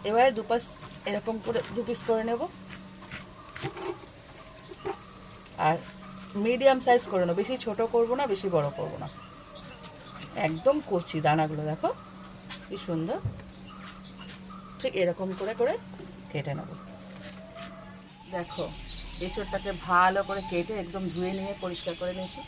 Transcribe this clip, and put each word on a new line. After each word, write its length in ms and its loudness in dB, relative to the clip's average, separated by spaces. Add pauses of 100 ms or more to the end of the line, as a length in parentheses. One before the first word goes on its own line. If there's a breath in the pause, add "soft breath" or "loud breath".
এবারে 340 8
দুপাশ 260 2 (460)
এরকম 260 0 (100)
করে 140 2 (160)
দু 120 0
পিস 120 -2 (100)
করে 200 6
নেব, 120 2 (3250)
আর 80 6 (720)
মিডিয়াম 400 8
সাইজ 260 10
করে 140 6
নেব, 160 4
বেশি 140 0 (100)
ছোট 140 -2 (140)
করব 160 6 (100)
না, 40 4 (100)
বেশি 220 0
বড় 120 6 (120)
করব 140 -4 (100)
না, 40 -8 (1400)
একদম 280 6 (140)
কচি 360 2
দানাগুলো। 360 4 (100)
দেখো 180 2 (800)
কি 80 -8 (120)
সুন্দর, 300 0 (1600)
ঠিক 220 -2
এরকম 260 2 (120)
করে 220 -2
করে 120 6 (580)
কেটে 260 -2
নেব। 120 -6 (1600)
দেখো 340 -4 (600)
এঁচোড়টাকে 460 -2 (180)
ভালো 340 8
করে 180 -2 (100)
কেটে 220 0 (100)
একদম 200 -4 (100)
ধুয়ে 240 0
নিয়ে 240 -2
পরিষ্কার 380 -2
করে 180 -2
নিয়েছি। 300 -6